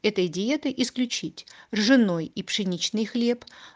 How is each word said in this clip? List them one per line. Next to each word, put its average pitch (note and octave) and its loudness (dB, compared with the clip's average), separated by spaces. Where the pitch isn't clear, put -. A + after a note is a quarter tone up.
этой G#3 2
диеты — A#3+ -2
исключить A#3+ -4
ржаной G#3 4
и - -8
пшеничный F#3+ -2
хлеб, A#3 -2